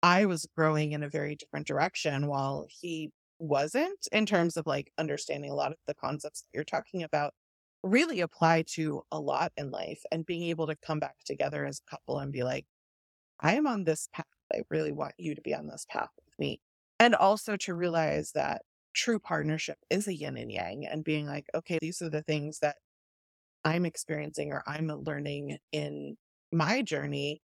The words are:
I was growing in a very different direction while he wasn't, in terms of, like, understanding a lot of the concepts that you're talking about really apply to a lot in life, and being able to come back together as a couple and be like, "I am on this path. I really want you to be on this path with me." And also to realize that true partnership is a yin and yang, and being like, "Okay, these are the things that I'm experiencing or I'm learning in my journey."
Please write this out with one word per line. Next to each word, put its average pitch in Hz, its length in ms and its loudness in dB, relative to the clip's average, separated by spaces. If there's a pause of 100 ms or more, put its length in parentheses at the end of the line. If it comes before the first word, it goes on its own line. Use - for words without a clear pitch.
I 180 260 8
was 170 280 0
growing 151 380 4
in 151 100 -4
a 143 60 -6
very 147 260 -4
different 151 320 -8
direction 143 600 0
while 139 420 -2
he 160 420 -8 (260)
wasn't, 160 760 0
in 214 120 4
terms 170 300 4
of, 160 100 -4
like, 139 320 -2
understanding 143 540 -4
a 143 40 -4
lot 143 180 0
of - 40 -14 (100)
the 147 60 -4
concepts 147 460 -6
that - 140 -20
you're 147 100 -4
talking - 400 -4
about 147 300 0 (500)
really 233 380 4
apply 165 400 6 (140)
to 156 360 -2
a 156 80 -2
lot 143 380 0
in 139 140 -6
life, 92 380 -6
and 160 160 -2
being 170 180 -4
able 165 240 0
to 151 100 -4
come 151 240 -4
back 139 240 -6
together 143 400 -2
as 139 200 -8
a - 40 -20
couple 139 300 -6
and 139 120 -4
be 127 120 -2
like, 131 220 -2 (760)
"I 165 140 4
am 302 120 4
on 208 160 0
this 160 300 0
path. - 120 -8 (280)
I - 160 -2
really - 220 0
want - 260 -6
you - 180 -4
to - 60 -16
be - 120 -2
on - 140 -4
this - 220 -12
path - 280 -4
with - 220 -20
me." - 200 -2 (400)
And 233 160 10
also 208 420 4
to 190 160 -4
realize 165 600 2
that 143 300 -2 (300)
true 226 260 2
partnership 156 580 -2 (120)
is 208 180 2
a 190 60 -2
yin 147 220 -6
and 117 160 -8
yang, 95 340 -6
and 156 200 -4
being 151 200 0
like, 143 280 -6
"Okay, 165 260 -2
these 160 220 -6
are 170 80 -6
the 151 140 -2
things 151 360 -4
that 147 180 0 (840)
I'm 170 220 2
experiencing 151 680 -4
or 143 160 -4
I'm 156 200 -2
learning 143 720 -6 (120)
in 147 460 -6 (340)
my 170 300 4
journey." 147 680 -2